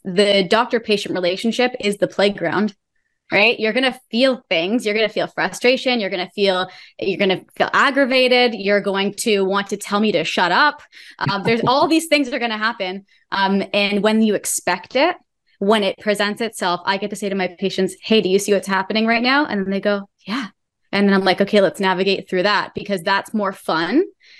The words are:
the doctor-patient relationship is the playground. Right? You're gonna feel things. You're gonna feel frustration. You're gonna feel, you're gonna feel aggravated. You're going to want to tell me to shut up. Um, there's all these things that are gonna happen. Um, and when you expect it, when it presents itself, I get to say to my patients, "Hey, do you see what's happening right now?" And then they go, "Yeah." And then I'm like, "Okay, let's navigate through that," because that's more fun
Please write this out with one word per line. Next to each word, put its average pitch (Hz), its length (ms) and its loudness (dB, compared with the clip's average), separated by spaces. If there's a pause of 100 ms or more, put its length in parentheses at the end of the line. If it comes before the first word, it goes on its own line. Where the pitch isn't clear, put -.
the 196 440 2
doctor-patient 220 640 0
relationship 214 680 -2
is 208 160 -2
the 180 100 0
playground. 196 680 -2 (560)
Right? 208 260 2
You're 214 140 -2
gonna 254 260 -2 (120)
feel 254 400 0
things. 196 340 0
You're 208 100 0
gonna 220 140 0
feel 160 180 -4
frustration. 247 720 -2
You're 190 120 -4
gonna 185 240 -6
feel, 185 340 0 (320)
you're 220 180 -4
gonna 185 220 2 (160)
feel - 160 0
aggravated. 247 840 2
You're 202 280 0
going 196 380 -2
to 208 260 0
want 196 220 -2
to 202 100 -6
tell 202 200 -2
me 214 140 2
to 160 120 0
shut 180 280 0
up. 285 300 2 (360)
Um, 196 240 -4
there's 226 240 0
all 277 220 4
these 320 180 2
things 294 220 2
that 254 80 -6
are - 20 -4
gonna 226 200 -4
happen. 202 480 -4 (260)
Um, 196 400 2
and 202 300 0
when 214 180 4
you 214 140 2
expect - 600 -4
it, 311 220 2 (420)
when 208 240 2
it 196 160 -4
presents 208 440 -2
itself, 185 420 -4
I 196 140 -2
get 202 120 -6
to 202 60 -10
say 202 140 -6
to 196 40 -4
my 185 140 -2 (100)
patients, 190 440 -2
"Hey, 220 180 2
do 185 80 0
you 190 100 4
see 196 140 0
what's 190 160 0
happening 196 380 -2
right 233 160 0
now?" 269 240 2
And 196 180 -4
then 190 60 -6
they 196 100 -2
go, 202 300 -2 (160)
"Yeah." 220 220 -6 (440)
And 202 160 4
then 196 60 6
I'm 190 100 2
like, 190 160 2
"Okay, 202 220 4
let's 196 180 0
navigate 190 480 0
through 185 140 -2
that," 196 320 0
because 202 280 -6
that's 196 300 -2
more 196 220 -2
fun 175 500 0 (360)